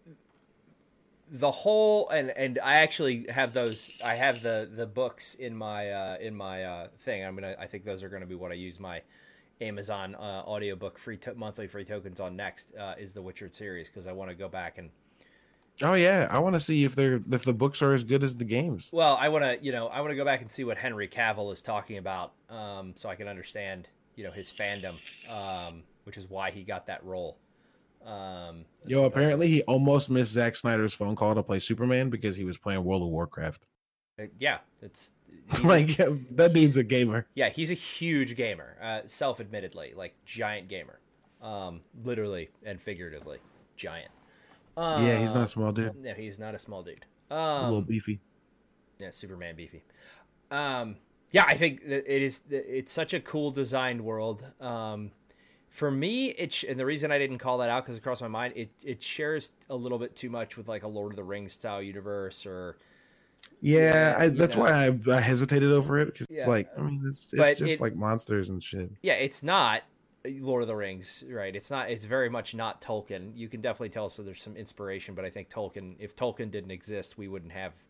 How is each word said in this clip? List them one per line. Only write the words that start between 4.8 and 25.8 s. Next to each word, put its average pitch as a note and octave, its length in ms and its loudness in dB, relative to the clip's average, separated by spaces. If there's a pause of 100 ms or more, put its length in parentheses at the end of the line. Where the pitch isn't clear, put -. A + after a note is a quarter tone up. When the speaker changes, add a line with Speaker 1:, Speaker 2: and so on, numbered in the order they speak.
Speaker 1:
books A#2 500 -6
in A#2+ 200 -10
my, G#2 340 -6
uh, F#2+ 300 -6
in G#2+ 160 -10
my, F#2+ 300 -8
uh, F2 220 -8 (120)
thing. G#2 260 -6
I'm F#2+ 100 -8
gonna, F#2+ 240 -10
I F#2 80 -12
think G2 180 -12
those F#2+ 180 -8
are F#2+ 60 -12
gonna F#2+ 160 -12
be F#2 100 -12
what F2+ 160 -8
I F2 40 -8
use F2+ 260 -12
my F2 200 -10 (600)
Amazon, G2+ 540 -8
uh, G2 300 -10
audiobook G2+ 520 -6
free A2+ 200 -12
to-, - 180 -12
monthly G#2+ 320 -10
free G2+ 180 -12
tokens G2 340 -10
on F2+ 160 -8
next, F#2+ 400 -10
uh, G2 240 -10
is G2 140 -16
the G2+ 80 -14
Witcher F#2+ 280 -14
series, F2 400 -12
'cause F#2 180 -16
I F#2 40 -10
wanna F#2 240 -10
go E2+ 140 -10
back F2 280 -10
and F2 120 -16 (920)
Speaker 2:
Oh D#3 120 4
yeah, F3+ 360 6
I C3 100 4
wanna F3 200 4
see D3+ 240 4
if C3+ 140 2
they're, C3 240 4 (100)
if B2+ 140 2
the B2+ 80 4
books C3+ 280 2
are C#3 120 6
as B2+ 100 4
good C3+ 220 2
as B2+ 100 0
the A#2+ 80 -4
games. A#2+ 480 -2
Speaker 1:
Well, D#3+ 260 6
I C#3 120 4
wanna, C#3+ 320 4
you C#3 100 -4
know, A#2 160 -2
I C#3 140 -4
wanna D3 140 -2
go C#3 100 0
back C3 160 2
and A2+ 100 -14
see C3 140 -6
what A2+ 120 -2
Henry G#2+ 300 -4
Cavill G#2 460 -2
is - 80 -14
talking G#2 360 -6
about, F#2 360 -8 (160)
um, G2+ 460 -12
so - 120 -12
I F#2+ 80 -8
can G2+ 140 -10
understand, F#2+ 580 -10 (300)
you G#2+ 80 -12
know, F2+ 60 -12
his F#2+ 200 -12
fandom, G2+ 440 -6 (340)
um, F#2 540 -10 (200)